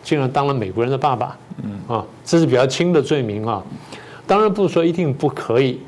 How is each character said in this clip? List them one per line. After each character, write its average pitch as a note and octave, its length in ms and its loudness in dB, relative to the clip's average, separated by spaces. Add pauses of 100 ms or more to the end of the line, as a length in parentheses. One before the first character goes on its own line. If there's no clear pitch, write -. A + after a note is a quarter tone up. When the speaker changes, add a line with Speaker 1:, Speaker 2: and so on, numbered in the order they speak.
Speaker 1:
竟 D3+ 160 0
然 C3 120 0
当 C#3+ 140 0
了 C#3 80 0
美 G#2+ 180 -4
国 A2 120 0
人 B2+ 80 0
的 C#3 60 -2
爸 C3+ 180 0
爸， A2+ 200 -4 (280)
Speaker 2:
嗯。 - 240 -8
Speaker 1:
啊， A2+ 180 -2 (180)
这 E3+ 160 2
是 E3 60 4
比 B2+ 80 2
较 B2+ 140 6
轻 F3 260 0
的 D3+ 80 4
罪 C#3+ 220 0
名 G#2+ 220 -4
啊。 G#2 180 -2 (640)
当 G3 140 4
然 G#3 120 4
不 G3 140 0
是 C#3+ 60 -2
说 E3 100 2
一 E3+ 80 2
定 E3 200 0
不 C#3 180 0
可 A#2 300 -2
以， C3 280 2